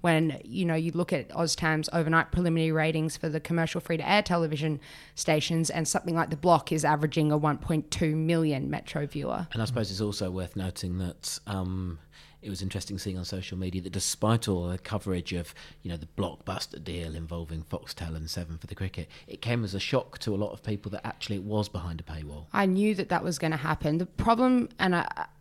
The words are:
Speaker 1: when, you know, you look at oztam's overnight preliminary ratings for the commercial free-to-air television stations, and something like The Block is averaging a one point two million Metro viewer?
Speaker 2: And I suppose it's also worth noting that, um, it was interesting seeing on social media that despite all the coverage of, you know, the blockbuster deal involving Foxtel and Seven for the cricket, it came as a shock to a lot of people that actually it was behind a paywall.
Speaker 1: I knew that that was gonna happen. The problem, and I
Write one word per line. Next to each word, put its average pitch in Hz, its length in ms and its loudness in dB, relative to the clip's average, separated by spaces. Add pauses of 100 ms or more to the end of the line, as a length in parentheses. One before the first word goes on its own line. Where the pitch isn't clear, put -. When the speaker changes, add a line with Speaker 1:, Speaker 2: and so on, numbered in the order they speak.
Speaker 1:
when, 160 440 4
you 180 200 -2
know, 165 120 2
you 165 160 0
look 175 200 0
at 143 180 -2
oztam's 160 640 2
overnight 165 380 4
preliminary 165 400 4
ratings 156 460 2
for 160 120 -4
the 151 120 -2
commercial 170 400 0
free-to-air 175 420 2
television 156 560 0 (380)
stations, 160 540 2
and 160 180 0
something 175 260 0
like 160 160 2
The 156 60 0
Block 160 340 4
is 156 140 2
averaging 151 480 4
a 151 40 4
one 151 220 4
point - 320 0
two 156 240 2
million 160 560 2
Metro - 340 -4
viewer? 143 480 -4
Speaker 2:
And 113 80 -2
I 110 40 2
suppose 113 260 0
it's 95 120 -4
also 101 280 -2
worth 90 240 -4
noting 92 440 -4
that, - 500 -6
um, 92 500 -2 (420)
it 104 100 -10
was 95 120 -6
interesting 98 360 -6
seeing 92 200 -4
on 90 60 -4
social 92 340 -6
media 92 240 -4
that 90 80 -8
despite 110 560 0
all 87 220 0
the 92 100 -2
coverage 92 540 -4
of, 87 200 -4 (300)
you 90 80 -8
know, 85 60 -4
the 78 100 -10 (100)
blockbuster 90 680 -6
deal 82 340 -6
involving 82 480 -6
Foxtel - 500 -6
and 80 160 -6
Seven 82 280 -6
for - 100 -14
the - 80 -10
cricket, 87 320 -6 (180)
it - 160 -12
came 120 220 0
as 95 100 -4
a 95 60 -2
shock - 380 0
to - 140 -2
a 98 40 2
lot 104 160 -2
of - 100 -14
people 104 300 -4
that - 120 -10
actually - 300 -6
it 95 80 -4
was 104 260 0
behind 82 320 -6
a 80 40 -10
paywall. 78 480 -10
Speaker 1:
I 202 140 4
knew 202 280 4
that 190 140 -2
that 180 160 0
was 175 160 -2
gonna 160 160 0
happen. 156 420 0
The 175 80 0
problem, 240 640 4 (100)
and 180 160 4
I - 320 -2 (140)